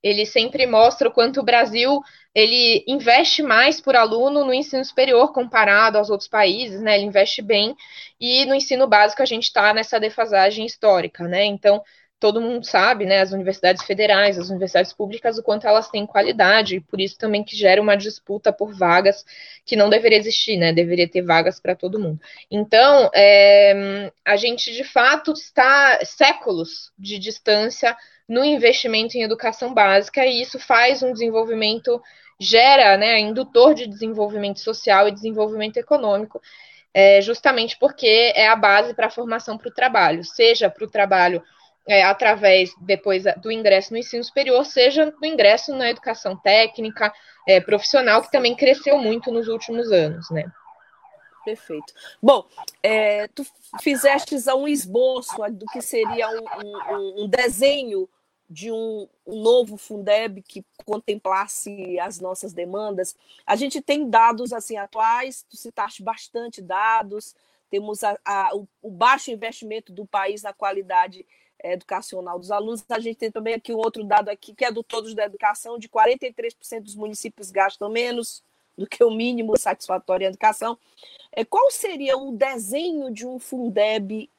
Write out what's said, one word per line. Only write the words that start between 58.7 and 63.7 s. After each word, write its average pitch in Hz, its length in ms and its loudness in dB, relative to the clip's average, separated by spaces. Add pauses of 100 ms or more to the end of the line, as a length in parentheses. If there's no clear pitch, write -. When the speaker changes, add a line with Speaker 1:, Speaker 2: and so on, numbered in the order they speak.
Speaker 2:
um, 220 380 -10 (180)
um 214 160 -14
novo 226 340 0
fundeb 208 680 -6
que - 220 -20 (200)
contemplasse 202 1160 -8
as 175 200 -12
nossas 185 320 -12
demandas. 185 640 -10 (300)
A - 80 -2
gente 269 260 -8